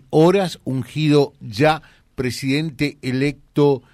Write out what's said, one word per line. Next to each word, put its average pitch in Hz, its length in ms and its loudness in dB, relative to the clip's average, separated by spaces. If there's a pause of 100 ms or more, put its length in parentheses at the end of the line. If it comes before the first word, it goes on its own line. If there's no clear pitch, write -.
horas, 175 540 2
ungido 143 760 0
ya 135 440 -2 (320)
presidente 135 880 -4
electo 135 800 0 (100)